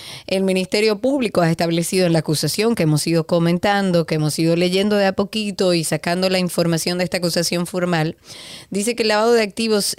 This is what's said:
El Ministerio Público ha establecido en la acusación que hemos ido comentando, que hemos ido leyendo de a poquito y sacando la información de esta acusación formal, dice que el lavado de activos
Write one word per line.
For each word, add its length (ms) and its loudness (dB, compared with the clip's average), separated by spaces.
El 180 0
Ministerio 560 0
Público 420 0
ha 100 4
establecido 560 0
en 60 2
la 60 2
acusación 560 0
que 80 0
hemos 240 2
ido 180 2
comentando, 800 2
que 100 -2
hemos 220 0
ido 180 2
leyendo 420 2
de 80 2
a 80 2
poquito 600 -2
y 80 0
sacando 460 -2
la 100 0
información 580 0
de 80 0
esta 120 -2
acusación 500 -2
formal, 500 -2
dice 240 -2
que 80 -2
el 60 0
lavado 240 2
de 100 4
activos 560 -2